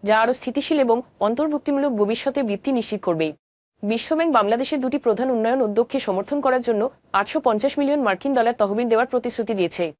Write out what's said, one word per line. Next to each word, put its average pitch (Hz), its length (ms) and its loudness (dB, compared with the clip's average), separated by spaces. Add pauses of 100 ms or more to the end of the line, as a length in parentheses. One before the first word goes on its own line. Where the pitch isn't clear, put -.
যা 214 160 4
আরও 240 160 2
স্থিতিশীল 285 460 -2
এবং 233 120 4 (300)
অন্তর্ভুক্তিমূলক 285 640 0 (100)
ভবিষ্যতে 233 460 -2
বৃদ্ধি 202 300 -4
নিশ্চিত 214 300 -4
করবে। 160 200 0 (560)
বিশ্বব্যাংক 311 540 0
বাংলাদেশের 233 460 0
দুটি 262 220 -2
প্রধান 233 300 0
উন্নয়ন 233 320 0
উদ্যোগকে 226 300 0 (100)
সমর্থন 196 380 -2
করার 254 220 0
জন্য 220 140 0 (380)
আটশো 208 280 -2
পঞ্চাশ 233 320 0
মিলিয়ন 285 280 0
মার্কিন 196 300 0
ডলার 233 240 0
তহবিল 214 300 0
দেওয়ার 226 220 2
প্রতিশ্রুতি 233 460 -2
দিয়েছে। 175 260 0 (140)